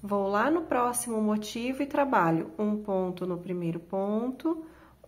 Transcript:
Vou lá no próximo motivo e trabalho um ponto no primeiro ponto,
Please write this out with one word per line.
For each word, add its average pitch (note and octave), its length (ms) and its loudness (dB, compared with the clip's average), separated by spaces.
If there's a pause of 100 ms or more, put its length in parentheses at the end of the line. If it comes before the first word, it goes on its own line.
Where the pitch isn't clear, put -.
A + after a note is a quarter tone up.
Vou G3+ 260 0
lá G#3+ 220 2
no E4+ 120 2
próximo B3 580 0
motivo A3+ 640 0
e C#4+ 40 0
trabalho A3+ 680 2
um G#3 240 0
ponto F#3 460 -2
no F3 120 -2
primeiro F3 420 -4
ponto, A#3+ 840 -2 (440)